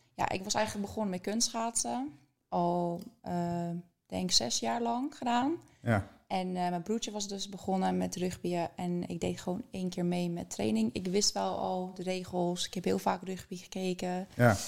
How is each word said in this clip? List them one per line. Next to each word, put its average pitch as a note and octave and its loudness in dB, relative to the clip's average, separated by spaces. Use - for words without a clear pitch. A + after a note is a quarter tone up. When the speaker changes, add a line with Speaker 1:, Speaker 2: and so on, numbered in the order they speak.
Speaker 1:
ja, - 2
ik F#3+ -2
was G#3 0
eigenlijk G#3+ 2
begonnen G#3+ -2
met F3+ -4
kunstschaatsen. A#3 0
Al, F3 2
eh, F3 0
denk F#3 -2
ik - -2
zes A#3+ 2
jaar A#3 0
lang A#3+ 0
gedaan. B3 2
Speaker 2:
Ja. A#2 4
Speaker 1:
En, F#3 0
eh, F3+ 0
mijn F3 0
broertje A3 -2
was G#3 -4
dus G3 -6
begonnen F#3+ 2
met F3+ 0
rugbyen. F3 -2
En F3 -2
ik F3 -4
deed F3+ -2
gewoon F3+ -2
één F#3 -4
keer F3+ -2
mee F3 2
met F3+ -4
training. A3 2
Ik F#3 -4
wist G3+ 2
wel F#3+ 0
al F#3 -2
de F3+ -8
regels. F3+ 0
Ik - -10
heb F3+ -2
heel F#3+ 2
vaak F#3 0
rugby F#3 -8
gekeken. F#3 -4
Speaker 2:
Ja. A#2 8